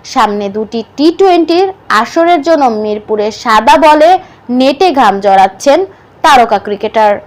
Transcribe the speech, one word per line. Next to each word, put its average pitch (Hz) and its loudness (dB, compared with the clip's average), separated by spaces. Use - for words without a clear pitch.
সামনে 208 -2
দুটি 220 -6
টি 294 0
টোয়েন্টির 349 2
আসরের 330 0
জন্য 320 0
মিরপুরে 208 -4
সাদা 226 2
বলে 302 4
নেটে 285 0
ঘাম 208 2
জড়াচ্ছেন 196 2
তারকা 233 2
ক্রিকেটার। 208 -2